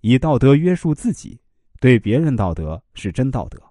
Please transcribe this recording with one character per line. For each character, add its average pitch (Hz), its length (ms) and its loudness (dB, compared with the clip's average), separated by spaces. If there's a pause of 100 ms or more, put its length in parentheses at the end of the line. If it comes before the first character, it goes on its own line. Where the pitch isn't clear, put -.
以 120 160 2
道 143 220 0
德 139 160 6
约 175 200 0
束 156 200 -4
自 220 180 -4
己； - 260 -14 (400)
对 127 200 4
别 107 180 -2
人 151 180 0
道 95 160 -2
德 80 300 -8 (140)
是 95 160 -8
真 127 180 -4
道 123 200 -6
德 - 220 -18